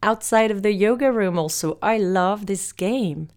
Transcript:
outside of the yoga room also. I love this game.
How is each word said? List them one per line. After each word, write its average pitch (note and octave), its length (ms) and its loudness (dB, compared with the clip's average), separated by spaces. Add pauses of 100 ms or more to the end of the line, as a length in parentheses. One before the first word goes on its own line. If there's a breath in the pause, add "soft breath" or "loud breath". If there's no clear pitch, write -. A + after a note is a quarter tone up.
outside A3 480 2
of G3 100 -4
the G#3 120 2
yoga A#3+ 380 2
room F#3+ 280 0
also. D#3 420 -4
I A3 160 2
love F#3+ 480 0
this F#3+ 280 -6
game. F3+ 640 -2